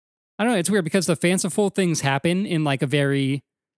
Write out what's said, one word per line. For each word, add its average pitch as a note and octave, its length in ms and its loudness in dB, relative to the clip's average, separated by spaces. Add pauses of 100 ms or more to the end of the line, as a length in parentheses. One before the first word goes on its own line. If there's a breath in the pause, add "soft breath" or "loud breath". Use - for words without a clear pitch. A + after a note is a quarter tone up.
(380)
I G3+ 60 0
don't A#3+ 100 2
know, G3+ 40 2
it's E3+ 120 -2
weird G3 140 2
because F#3+ 220 0
the F3 100 2
fanciful F#3+ 540 0
things F3 300 0
happen E3+ 460 0
in, D#3+ 180 0
like, C#3 180 0
a D3+ 40 0
very, C#3 580 0 (320)